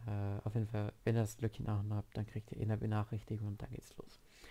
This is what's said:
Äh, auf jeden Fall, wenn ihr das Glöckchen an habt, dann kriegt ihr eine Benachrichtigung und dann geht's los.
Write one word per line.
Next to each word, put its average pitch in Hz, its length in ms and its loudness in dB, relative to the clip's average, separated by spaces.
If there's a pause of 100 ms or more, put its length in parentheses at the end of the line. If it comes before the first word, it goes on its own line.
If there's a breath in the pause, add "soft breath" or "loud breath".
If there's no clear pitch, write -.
Äh, 101 380 0
auf 107 100 0
jeden 110 140 4
Fall, 104 240 0 (100)
wenn 117 140 6
ihr 117 60 6
das - 160 0
Glöckchen - 280 0
an 104 260 2
habt, 104 240 -2
dann 101 100 0
kriegt - 260 -6
ihr - 100 -2
eine 107 160 4
Benachrichtigung 107 680 0
und 101 120 -4
dann 123 100 -8
geht's - 260 -10
los. - 240 -14 (300 loud breath)